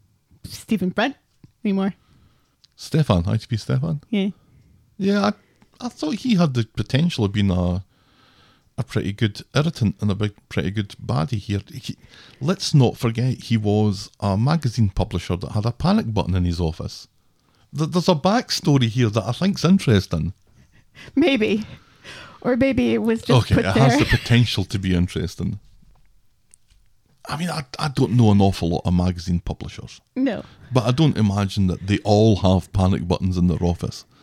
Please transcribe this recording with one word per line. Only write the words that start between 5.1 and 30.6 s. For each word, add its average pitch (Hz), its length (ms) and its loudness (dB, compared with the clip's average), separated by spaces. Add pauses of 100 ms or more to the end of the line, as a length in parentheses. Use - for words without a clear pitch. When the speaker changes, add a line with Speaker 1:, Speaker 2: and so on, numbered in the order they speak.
Speaker 2:
I, 208 100 0 (520)
I 240 40 -8
thought 302 260 -6
he 254 180 0
had 170 220 4
the 117 80 2 (120)
potential 131 500 0
of 98 80 0
being 101 180 2
a, 90 320 0 (960)
a 120 60 -4
pretty - 280 -4
good 104 300 -4 (120)
irritant 143 460 0
and 104 100 -2
a 95 60 -2
big, 104 160 -4 (160)
pretty 92 240 -4
good 104 240 -6 (100)
baddie 143 320 -2
here. 101 220 -4 (100)
He, - 280 -12 (420)
let's 165 340 -2
not 131 220 4
forget 120 480 -4
he 117 140 0
was 104 520 0 (120)
a 98 160 0
magazine 120 520 0
publisher 90 460 -4
that - 160 -8
had 104 140 -4
a 120 80 -2
panic 170 400 0
button 92 200 -2
in 90 120 0
his 87 160 -2
office. - 480 -6 (680)
Th-, 151 120 -2
there's 160 180 -2
a 185 80 -2
backstory 147 720 0
here 113 220 0
that 107 180 -4
I 123 60 -4
think's 185 320 -2
interesting. 98 640 2 (840)
Speaker 1:
Maybe. 220 520 2 (760)
Or 247 140 -2
maybe 247 380 0
it 226 80 -2
was 226 220 -2
just - 280 4
Speaker 2:
Okay, - 40 4
Speaker 1:
put - 100 2
Speaker 2:
it 98 100 0
has 135 180 6
Speaker 1:
there. 277 60 4
Speaker 2:
the 311 60 2 (120)
potential 117 480 2
to - 140 -4
be 92 160 0
interesting. 87 640 -2 (1700)
I 139 100 -8
mean, 175 120 -6
I, 160 140 -6 (140)
I 151 120 -4
don't 131 240 0
know 117 180 6
an 101 100 6
awful 92 280 0
lot 85 160 -2
of 90 80 2
magazine 87 460 0
publishers. - 640 -10 (140)
Speaker 1:
No. 247 280 -2 (280)